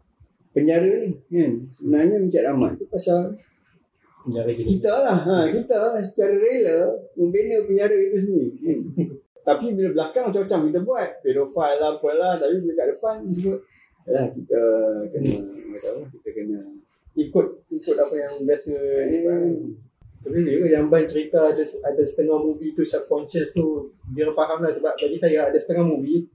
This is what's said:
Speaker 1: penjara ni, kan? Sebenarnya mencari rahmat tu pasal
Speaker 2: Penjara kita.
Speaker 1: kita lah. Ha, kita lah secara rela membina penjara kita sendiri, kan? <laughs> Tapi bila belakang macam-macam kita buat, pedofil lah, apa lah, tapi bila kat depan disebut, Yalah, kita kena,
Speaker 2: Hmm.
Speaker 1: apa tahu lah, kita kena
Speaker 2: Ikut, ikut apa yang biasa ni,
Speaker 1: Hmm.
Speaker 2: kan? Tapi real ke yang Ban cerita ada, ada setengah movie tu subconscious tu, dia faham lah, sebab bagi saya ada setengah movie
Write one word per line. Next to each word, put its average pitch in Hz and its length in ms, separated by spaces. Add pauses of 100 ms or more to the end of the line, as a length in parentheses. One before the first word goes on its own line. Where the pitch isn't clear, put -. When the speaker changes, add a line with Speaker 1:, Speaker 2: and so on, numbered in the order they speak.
(560)
Speaker 1:
penjara 165 320 (100)
ni, 202 140 (160)
kan? 160 240 (180)
Sebenarnya 151 480
mencari 175 280
rahmat 135 280
tu - 140
pasal 180 480 (880)
Speaker 2:
Penjara 117 260
kita. 117 160
Speaker 1:
kita 202 300
lah. 240 240
Ha, 180 160 (140)
kita 233 260
lah 220 240
secara 202 340
rela 208 440 (360)
membina 208 480
penjara 202 320
kita 196 240
sendiri, 180 400
kan? - 200 (340)
<laughs> - 340
Tapi 147 240
bila 190 220
belakang 160 340
macam-macam 190 400
kita 170 160
buat, 226 260 (120)
pedofil 139 340 (220)
lah, 151 160
apa 151 180
lah, 175 240
tapi 147 240
bila 170 160
kat 165 160
depan 220 320
disebut, 190 360 (440)
Yalah, 127 260
kita 117 320 (480)
kena, - 280
Speaker 2:
Hmm. 98 320
Speaker 1:
apa 104 100
tahu 107 180
lah, 143 160
kita 117 200
kena 107 260 (580)
Speaker 2:
Ikut, - 300 (220)
ikut - 280
apa 147 180
yang 143 260
biasa 147 320 (320)
ni, 160 120
Speaker 1:
Hmm. 170 80
Speaker 2:
kan? 175 180 (800)
Tapi 139 180
real 151 180
ke 175 100
yang 151 200
Ban 156 160
cerita 156 400
ada, 151 180
ada 143 400
setengah 156 340
movie 156 360
tu 165 100
subconscious 151 720
tu, 165 140 (420)
dia 143 220
faham 156 280
lah, 165 140
sebab 151 220
bagi 147 220
saya 156 300
ada - 100
setengah 170 300
movie 151 480